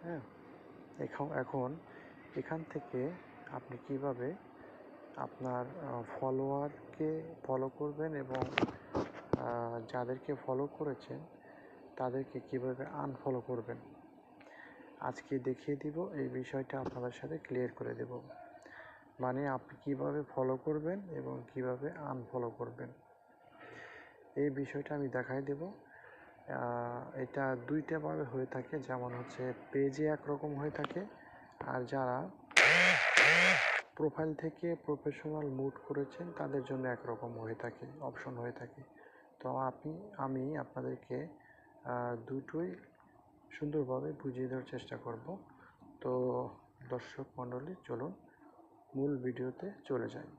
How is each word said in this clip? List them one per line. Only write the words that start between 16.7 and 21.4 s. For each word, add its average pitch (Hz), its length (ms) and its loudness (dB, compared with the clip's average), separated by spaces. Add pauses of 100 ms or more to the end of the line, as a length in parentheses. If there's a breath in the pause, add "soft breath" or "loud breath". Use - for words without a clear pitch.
আপনাদের 127 320 -2
সাথে 147 260 -4
ক্লিয়ার 127 340 0
করে 120 240 -4
দেব, 120 260 -4 (1000 loud breath)
মানে 127 280 4
আপনি - 380 0
কিভাবে 143 380 2
ফলো 131 340 4
করবেন 160 520 2
এবং 131 340 -4 (100)